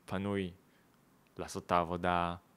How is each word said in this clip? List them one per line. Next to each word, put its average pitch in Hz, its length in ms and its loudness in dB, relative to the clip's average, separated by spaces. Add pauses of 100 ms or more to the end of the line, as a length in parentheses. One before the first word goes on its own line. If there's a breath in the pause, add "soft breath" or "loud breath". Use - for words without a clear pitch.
פנוי 98 460 -2 (880 soft breath)
לעשות 90 280 -8
את - 60 2
העבודה. 87 640 2 (220)